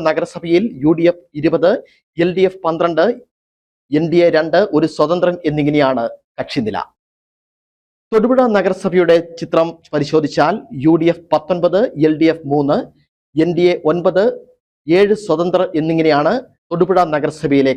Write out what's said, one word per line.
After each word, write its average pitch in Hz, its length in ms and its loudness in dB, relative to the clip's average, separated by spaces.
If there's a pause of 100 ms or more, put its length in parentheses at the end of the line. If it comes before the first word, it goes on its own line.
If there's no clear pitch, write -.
നഗരസഭയിൽ 170 560 -2 (200)
യു 151 160 4
ഡി 165 120 0
എഫ് 175 120 -8 (160)
ഇരുപത്, 160 320 0 (520)
എൽ 175 140 2
ഡി 190 120 0
എഫ് 190 160 -12
പന്ത്രണ്ട്, 165 360 0 (960)
എൻ 160 140 0
ഡി 170 140 2
എ 170 120 4
രണ്ട്, 165 220 0 (180)
ഒരു 160 180 2
സ്വതന്ത്രൻ 175 420 0 (120)
എന്നിങ്ങനെയാണ് 143 600 0 (300)
കക്ഷിനില. 107 400 -6 (1300)
തൊടുപുഴ 247 320 2 (120)
നഗരസഭയുടെ 180 600 2 (220)
ചിത്രം 165 320 0 (220)
പരിശോധിച്ചാൽ 151 680 -2 (240)
യു 160 160 4
ഡി 170 120 2
എഫ് 165 200 -20
പത്തൊൻപത്, 175 480 0 (260)
എൽ 156 140 0
ഡി 160 140 4
എഫ് 160 180 -16
മൂന്ന്, 147 240 0 (680)
എൻ 175 120 0
ഡി 175 160 2
എ - 80 -6 (100)
ഒൻപത്, 175 320 0 (760)
ഏഴ് 202 260 2
സ്വതന്ത്രർ 175 420 0 (140)
എന്നിങ്ങനെയാണ് 160 600 0 (300)
തൊടുപുഴ 180 320 2 (120)
നഗരസഭയിലെ 139 600 0